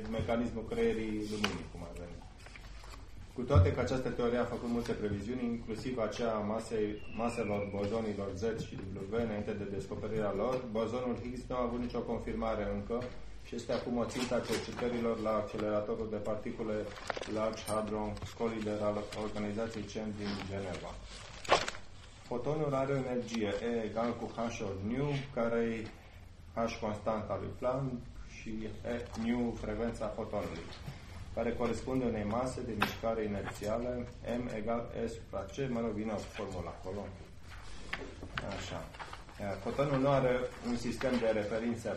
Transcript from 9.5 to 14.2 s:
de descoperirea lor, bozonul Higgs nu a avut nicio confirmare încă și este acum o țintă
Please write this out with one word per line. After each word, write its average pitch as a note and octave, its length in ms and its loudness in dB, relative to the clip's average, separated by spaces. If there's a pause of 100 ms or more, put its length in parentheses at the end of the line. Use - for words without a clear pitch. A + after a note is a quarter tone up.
de G2 140 -4
descoperirea G#2 640 0
lor, B2+ 140 4 (220)
bozonul A#2 440 2
Higgs B2 260 -6
nu B2+ 80 -2
a B2 120 2
avut A#2+ 120 0
nicio A#2+ 320 -2
confirmare A2 520 0 (120)
încă A2 220 0 (500)
și - 80 -6
este A#2+ 180 -2
acum A#2+ 240 2
o A2+ 160 2
țintă B2 220 0